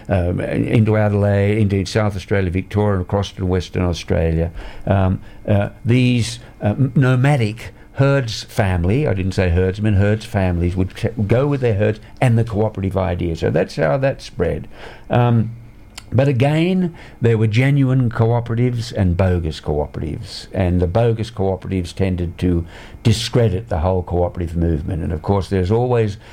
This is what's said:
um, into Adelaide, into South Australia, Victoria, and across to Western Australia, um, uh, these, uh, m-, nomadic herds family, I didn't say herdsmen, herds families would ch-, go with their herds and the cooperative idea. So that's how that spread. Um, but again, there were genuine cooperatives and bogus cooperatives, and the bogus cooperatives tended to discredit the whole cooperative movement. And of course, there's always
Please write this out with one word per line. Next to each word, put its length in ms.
um, 300
into 580
Adelaide, 600
into 260
South 300
Australia, 340
Victoria, 440
and 100
across 300
to 120
Western 380
Australia, 680
um, 340
uh, 220
these, 540
uh, 60
m-, 260
nomadic 800
herds 520
family, 640
I 60
didn't 200
say 180
herdsmen, 420
herds 320
families 500
would 200
ch-, 100
go 180
with 160
their 140
herds 240
and 160
the 80
cooperative 540
idea. 380
So 160
that's 240
how 220
that 260
spread. 440
Um, 400
but 200
again, 640
there 180
were 100
genuine 600
cooperatives 840
and 240
bogus 420
cooperatives, 960
and 280
the 60
bogus 420
cooperatives 640
tended 440
to 280
discredit 640
the 120
whole 240
cooperative 520
movement. 480
And 80
of 100
course, 280
there's 200
always 480